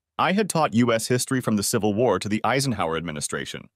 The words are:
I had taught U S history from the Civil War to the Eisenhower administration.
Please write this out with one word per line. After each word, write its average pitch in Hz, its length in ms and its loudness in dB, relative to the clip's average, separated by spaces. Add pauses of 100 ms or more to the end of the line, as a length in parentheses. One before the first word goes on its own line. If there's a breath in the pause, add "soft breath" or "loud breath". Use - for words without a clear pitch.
(180)
I 151 160 2
had 202 160 0
taught 156 260 0
U 117 180 4
S 113 140 0
history 127 340 0
from 117 140 0
the 101 80 0
Civil 104 320 0
War 107 240 4
to 104 100 -6
the 107 140 -2
Eisenhower 110 520 0
administration. 78 800 -6